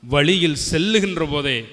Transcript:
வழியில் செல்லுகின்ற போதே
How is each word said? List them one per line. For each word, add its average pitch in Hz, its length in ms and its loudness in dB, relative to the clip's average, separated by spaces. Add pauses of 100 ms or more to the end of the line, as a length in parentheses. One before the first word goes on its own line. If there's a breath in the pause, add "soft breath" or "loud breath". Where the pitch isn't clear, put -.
வழியில் 147 560 2 (120)
செல்லுகின்ற 185 600 0
போதே 139 260 -2 (140)